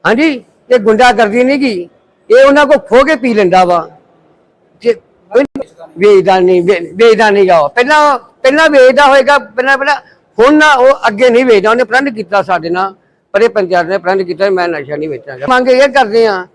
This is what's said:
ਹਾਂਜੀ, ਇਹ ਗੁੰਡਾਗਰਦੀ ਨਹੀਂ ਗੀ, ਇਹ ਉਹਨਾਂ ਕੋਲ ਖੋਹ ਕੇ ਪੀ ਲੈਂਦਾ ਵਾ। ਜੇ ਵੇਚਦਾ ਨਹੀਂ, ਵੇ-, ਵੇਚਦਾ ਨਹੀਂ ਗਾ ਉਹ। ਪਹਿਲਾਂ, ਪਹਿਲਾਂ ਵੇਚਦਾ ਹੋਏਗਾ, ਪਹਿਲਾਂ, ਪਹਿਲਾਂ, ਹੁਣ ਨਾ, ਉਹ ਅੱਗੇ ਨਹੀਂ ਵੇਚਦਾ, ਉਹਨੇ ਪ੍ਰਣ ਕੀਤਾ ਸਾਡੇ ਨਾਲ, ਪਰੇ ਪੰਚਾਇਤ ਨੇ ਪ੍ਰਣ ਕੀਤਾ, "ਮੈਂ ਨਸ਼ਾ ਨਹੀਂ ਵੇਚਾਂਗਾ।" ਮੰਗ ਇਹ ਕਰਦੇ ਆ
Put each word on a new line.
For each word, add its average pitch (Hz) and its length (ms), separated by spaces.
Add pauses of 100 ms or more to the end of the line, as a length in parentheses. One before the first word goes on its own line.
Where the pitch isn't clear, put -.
ਹਾਂਜੀ, 247 380 (260)
ਇਹ 254 80
ਗੁੰਡਾਗਰਦੀ 226 640
ਨਹੀਂ 277 140
ਗੀ, 202 300 (420)
ਇਹ 254 140
ਉਹਨਾਂ 285 220
ਕੋਲ 277 120
ਖੋਹ 254 260
ਕੇ 311 120
ਪੀ 233 180
ਲੈਂਦਾ 185 300
ਵਾ। 170 260 (920)
ਜੇ 226 140 (1040)
ਵੇਚਦਾ 190 420
ਨਹੀਂ, 180 220
ਵੇ-, 170 320
ਵੇਚਦਾ 220 360
ਨਹੀਂ 196 180
ਗਾ 170 100
ਉਹ। 143 100
ਪਹਿਲਾਂ, 285 500
ਪਹਿਲਾਂ 302 520
ਵੇਚਦਾ 262 360
ਹੋਏਗਾ, 269 320
ਪਹਿਲਾਂ, 247 400
ਪਹਿਲਾਂ, 277 180 (420)
ਹੁਣ 269 160
ਨਾ, 302 200
ਉਹ 262 340
ਅੱਗੇ 233 220
ਨਹੀਂ 240 140
ਵੇਚਦਾ, 214 260
ਉਹਨੇ 247 140
ਪ੍ਰਣ 262 260
ਕੀਤਾ 202 320
ਸਾਡੇ 170 280
ਨਾਲ, 190 240 (380)
ਪਰੇ 226 160
ਪੰਚਾਇਤ 185 380
ਨੇ 190 120
ਪ੍ਰਣ 185 240
ਕੀਤਾ, 180 280
"ਮੈਂ 180 180
ਨਸ਼ਾ 147 280
ਨਹੀਂ 156 120
ਵੇਚਾਂਗਾ।" 135 400
ਮੰਗ 254 200
ਇਹ 262 200
ਕਰਦੇ 226 380
ਆ 190 160 (120)